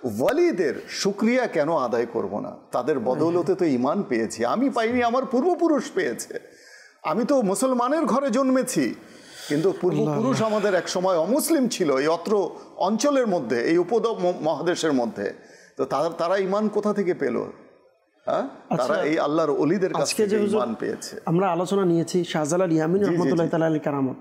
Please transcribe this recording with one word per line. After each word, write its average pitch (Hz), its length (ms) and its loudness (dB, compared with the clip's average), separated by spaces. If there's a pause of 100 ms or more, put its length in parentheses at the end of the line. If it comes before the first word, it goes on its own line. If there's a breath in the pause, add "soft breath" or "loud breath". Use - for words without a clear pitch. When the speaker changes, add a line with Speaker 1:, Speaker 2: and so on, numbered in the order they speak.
Speaker 1:
ওয়ালিদের 175 680 0 (160)
শুকরিয়া 226 580 0
কেন 160 300 0
আদায় 123 280 0
করব 107 340 -4
না? 98 120 -8 (200)
তাদের 135 280 0
বদৌলতে 160 560 0
তো 180 100 0
ঈমান 147 440 2
পেয়েছি, 113 360 -2
আমি 208 240 0
পাইনি, 240 340 0
আমার 240 220 0
পূর্বপুরুষ 320 680 0
পেয়েছে। - 480 -4 (640 loud breath)
আমি 196 220 -2
তো 277 160 2
মুসলমানের 254 640 0
ঘরে 262 240 0
জন্মেছি, 254 680 0 (540 loud breath)
কিন্তু 160 320 2
পূর্বপুরুষ 151 360 0
Speaker 2:
আল্লাহ। 247 260 0
Speaker 1:
আমাদের 208 300 0
এক 175 160 0
সময় 185 280 0
অমুসলিম 254 500 2
ছিল 143 300 0
এই 143 100 2
অত্র 170 420 0 (280 loud breath)
অঞ্চলের 240 500 2
মধ্যে, 127 340 0
এই 156 160 4
উপদ-, 202 420 0
ম-, 180 220 0
মহাদেশের 160 520 0
মধ্যে। 110 400 -2 (440 loud breath)
তো 131 80 0
তারা, 143 240 -2
তারা 170 280 -2
ঈমান 202 300 0
কোথা 208 260 0
থেকে 190 200 0
পেল? 117 320 -2 (800)
হ্যাঁ? 180 220 -2 (220)
Speaker 2:
আচ্ছা, 151 180 0
Speaker 1:
তারা 139 160 0
এই 156 160 0
আল্লাহর 151 300 0
ওলিদের 156 440 0
কাছ 165 80 -2
Speaker 2:
আজকে 151 220 0
যে 202 60 0
Speaker 1:
থেকে 208 120 2
Speaker 2:
হুজুর 214 220 0
Speaker 1:
ঈমান 226 160 -4
পেয়েছে। - 460 -8
Speaker 2:
আমরা 180 260 2
আলোচনা 185 340 0
নিয়েছি 170 380 2
শাহজালাল 170 480 0
ইয়ামিনী 160 280 2
Speaker 1:
জি, 202 60 2
জি, 175 100 0
Speaker 2:
রহমতুল্লাহ 170 320 2
Speaker 1:
জি। 156 40 -2
Speaker 2:
তাআলা 165 140 0
আলাইহির 156 180 0
কারামত। 139 380 -2